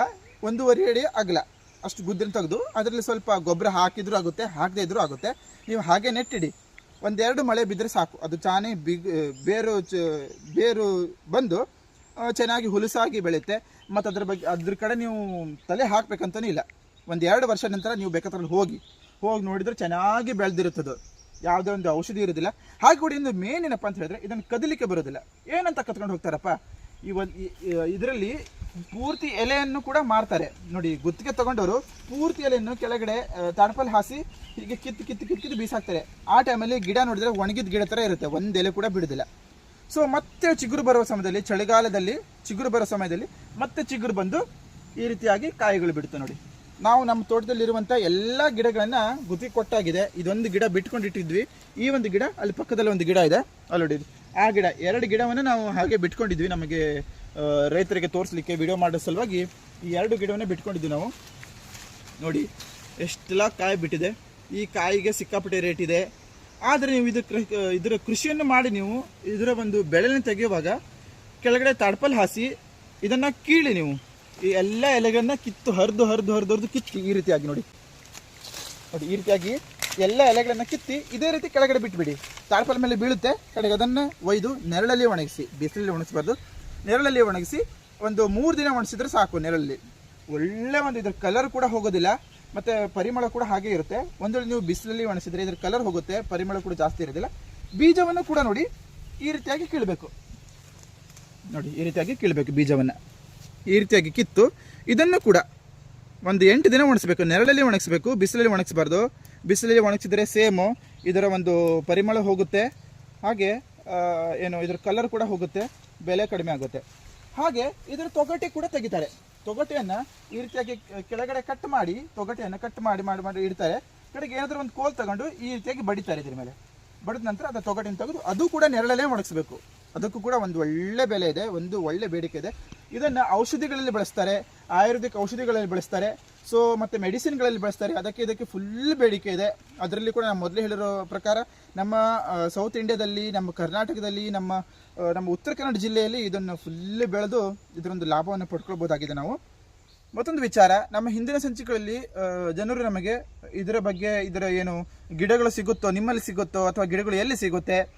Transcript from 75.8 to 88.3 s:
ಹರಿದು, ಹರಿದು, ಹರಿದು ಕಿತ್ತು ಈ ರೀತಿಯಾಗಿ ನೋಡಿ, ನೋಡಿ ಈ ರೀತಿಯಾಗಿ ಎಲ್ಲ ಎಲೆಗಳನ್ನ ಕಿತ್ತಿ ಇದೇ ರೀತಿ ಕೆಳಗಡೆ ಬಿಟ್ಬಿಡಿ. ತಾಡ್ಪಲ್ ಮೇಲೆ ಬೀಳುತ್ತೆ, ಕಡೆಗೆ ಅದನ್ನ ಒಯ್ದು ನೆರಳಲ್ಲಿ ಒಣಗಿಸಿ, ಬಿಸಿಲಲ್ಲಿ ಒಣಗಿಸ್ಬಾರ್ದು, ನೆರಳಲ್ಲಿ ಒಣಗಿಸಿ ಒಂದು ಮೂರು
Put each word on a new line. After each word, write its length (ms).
ಹರಿದು, 300
ಹರಿದು, 180
ಹರಿದು 140
ಕಿತ್ತು 320
ಈ 140
ರೀತಿಯಾಗಿ 340
ನೋಡಿ, 140
ನೋಡಿ 120
ಈ 100
ರೀತಿಯಾಗಿ 360
ಎಲ್ಲ 220
ಎಲೆಗಳನ್ನ 420
ಕಿತ್ತಿ 500
ಇದೇ 180
ರೀತಿ 180
ಕೆಳಗಡೆ 300
ಬಿಟ್ಬಿಡಿ. 360
ತಾಡ್ಪಲ್ 300
ಮೇಲೆ 160
ಬೀಳುತ್ತೆ, 460
ಕಡೆಗೆ 180
ಅದನ್ನ 260
ಒಯ್ದು 320
ನೆರಳಲ್ಲಿ 500
ಒಣಗಿಸಿ, 420
ಬಿಸಿಲಲ್ಲಿ 320
ಒಣಗಿಸ್ಬಾರ್ದು, 420
ನೆರಳಲ್ಲಿ 360
ಒಣಗಿಸಿ 360
ಒಂದು 260
ಮೂರು 300